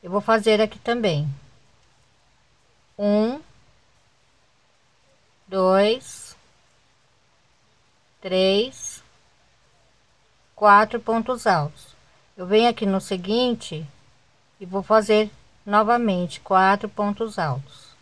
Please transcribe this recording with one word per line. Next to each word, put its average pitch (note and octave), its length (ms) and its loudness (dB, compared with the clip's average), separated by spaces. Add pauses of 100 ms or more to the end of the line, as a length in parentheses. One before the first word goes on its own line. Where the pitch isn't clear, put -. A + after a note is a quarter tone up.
eu F3 80 -16
vou G3+ 100 -2
fazer G#3+ 400 2
aqui G#3+ 180 -2
também. F#3+ 500 -2 (1700)
Um, G#3+ 420 0 (2000)
dois, F#3+ 880 0 (1800)
três, F#3+ 840 -2 (1500)
quatro G#3 440 4
pontos A3+ 480 -4
altos. D#3+ 480 -2 (420)
Eu F#3 100 -12
venho A3 240 4
aqui A3+ 160 -6
no F#3+ 140 0
seguinte G3 840 -4 (720)
e G3+ 60 -18
vou F#3 180 -8
fazer G#3+ 480 2 (340)
novamente G#3 760 0
quatro F#3+ 480 2
pontos G#3 500 -6
altos. C#3 640 -8